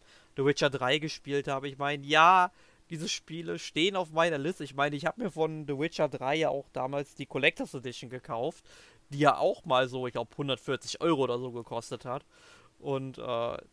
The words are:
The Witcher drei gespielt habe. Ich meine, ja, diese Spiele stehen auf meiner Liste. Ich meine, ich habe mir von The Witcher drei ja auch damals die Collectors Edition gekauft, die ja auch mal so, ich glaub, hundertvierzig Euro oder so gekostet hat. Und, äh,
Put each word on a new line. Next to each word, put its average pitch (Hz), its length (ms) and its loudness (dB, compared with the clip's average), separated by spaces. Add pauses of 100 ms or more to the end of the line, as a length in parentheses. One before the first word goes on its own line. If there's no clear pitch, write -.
(360)
The 139 80 2
Witcher 143 260 4
drei 131 280 0
gespielt 143 500 -4
habe. 139 200 -4
Ich 135 100 -12
meine, 143 280 -4
ja, 175 460 8 (380)
diese 160 180 -6
Spiele 170 500 -8
stehen 190 380 0
auf 175 160 -2
meiner 165 260 2
Liste. 156 240 -4
Ich 135 140 -10
meine, 143 180 0
ich 147 100 -6
habe 233 200 -4
mir 185 80 -2
von 156 340 -2
The 139 100 -4
Witcher 156 320 0
drei 131 280 -2
ja 156 140 2
auch 139 220 -4
damals 139 440 -6
die 139 100 -10
Collectors 156 480 0
Edition 123 340 -10
gekauft, 123 560 -8 (440)
die 143 100 -10
ja 143 180 6
auch - 280 0
mal 131 240 2
so, 127 180 -6
ich 123 60 -6
glaub, 120 260 -8
hundertvierzig 135 640 -4
Euro 160 240 2
oder 123 160 0
so 127 100 -8
gekostet 117 540 -8
hat. 131 200 -8 (540)
Und, 135 400 -6
äh, 117 380 -4 (160)